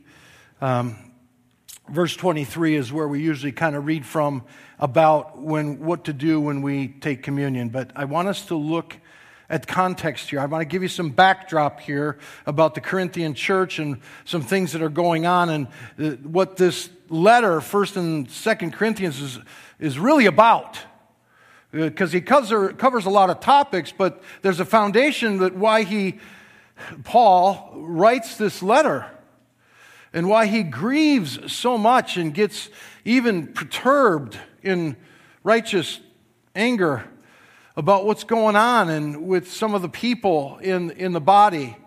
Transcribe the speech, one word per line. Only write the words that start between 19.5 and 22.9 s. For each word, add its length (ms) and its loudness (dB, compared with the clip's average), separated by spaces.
is 180 -4
really 280 4
about. 520 4
Uh, 160 -2
'cause 240 -2
he 80 0
covers, 560 2
covers 300 0